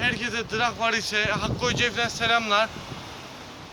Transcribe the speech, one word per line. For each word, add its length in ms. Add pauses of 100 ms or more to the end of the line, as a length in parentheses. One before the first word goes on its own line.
herkese, 500
Drak 300
var 120
ise, 320
Hakkı 420
Hoca'ya 240
falan 180
selamlar. 600 (1040)